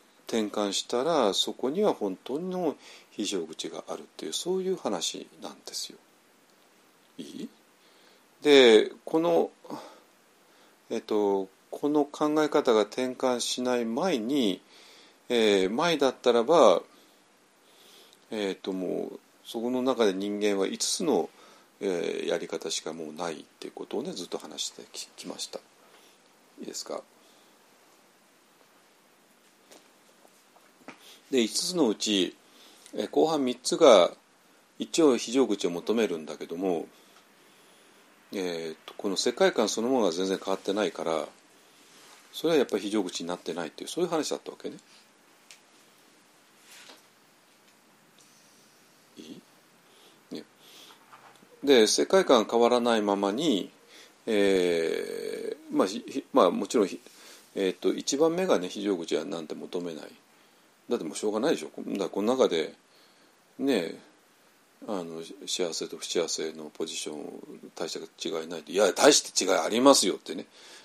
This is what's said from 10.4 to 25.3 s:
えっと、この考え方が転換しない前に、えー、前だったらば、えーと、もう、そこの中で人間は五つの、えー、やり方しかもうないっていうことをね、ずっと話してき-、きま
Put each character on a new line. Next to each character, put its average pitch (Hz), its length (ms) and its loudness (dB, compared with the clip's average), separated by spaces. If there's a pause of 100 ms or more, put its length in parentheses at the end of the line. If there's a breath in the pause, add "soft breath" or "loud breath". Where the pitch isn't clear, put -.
え 120 80 -4
っ 110 40 -4
と、 98 460 0 (240)
こ - 180 -4
の 147 160 4
考 151 380 -2
え 147 60 0
方 135 240 2
が 107 80 6
転 127 340 -4
換 123 240 0
し - 220 -4
な 127 160 0
い 120 80 -2
前 143 320 -2
に、 113 440 -2 (680 loud breath)
え 104 380 4
ー、 - 20 -2
前 156 280 0
だ 139 120 2
っ 123 40 0
た - 180 2
ら 117 120 4
ば、 127 380 6 (1500 soft breath)
え 101 200 -4
ー 90 40 -6
と、 - 160 -8
も 87 420 -4
う、 - 60 -16 (260)
そ 117 160 -8
こ 117 100 -2
の 127 100 0
中 123 240 2
で 95 80 4
人 101 260 -4
間 101 180 0
は 95 100 0
五 - 200 -4
つ - 160 -4
の、 131 260 2 (520 loud breath)
え 85 440 -4
ー、 - 20 -4
や 85 100 0
り 85 100 -8
方 82 240 -8
し - 100 -6
か 82 120 -10
も 80 160 -12
う 78 40 -14
な 85 160 -8
い 78 120 -10
っ - 20 -20 (160)
て - 80 -12
い - 20 -14
う - 40 -18
こ - 120 -12
と 98 140 -6
を 127 40 -6
ね、 180 80 -8
ず 90 140 -12
っ - 20 -16
と - 100 -8
話 - 260 -12
し - 80 -8
て - 200 -20
き-、 - 160 -14 (100)
き - 100 -16
ま - 100 -12